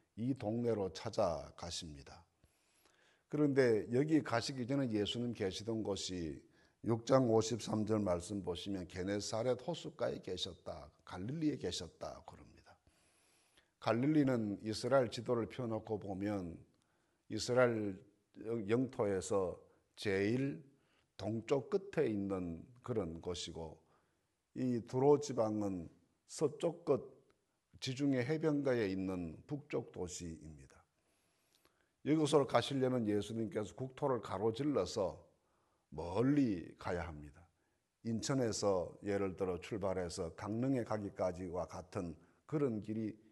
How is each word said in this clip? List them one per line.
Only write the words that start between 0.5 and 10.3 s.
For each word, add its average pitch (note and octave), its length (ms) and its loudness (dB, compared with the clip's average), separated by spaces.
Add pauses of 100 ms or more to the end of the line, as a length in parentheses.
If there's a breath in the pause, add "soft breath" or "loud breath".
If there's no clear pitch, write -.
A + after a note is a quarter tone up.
찾아가십니다. E2 1300 -4 (1000 soft breath)
그런데 C3+ 640 6
여기 D3+ 320 4
가시기 A#2+ 420 -2
전에 C3+ 240 0
예수님 A2 440 0
계시던 G#2+ 500 -2
곳이 F2+ 580 -4 (440 soft breath)
육 A#2 200 0
장 C3 240 6
오십삼 A2 560 2
절 A2 140 2
말씀 F#2 440 -2
보시면 F2+ 440 -6
게네사렛 G#2 800 -2
호숫가에 - 520 -4
계셨다, F2 680 -8 (140)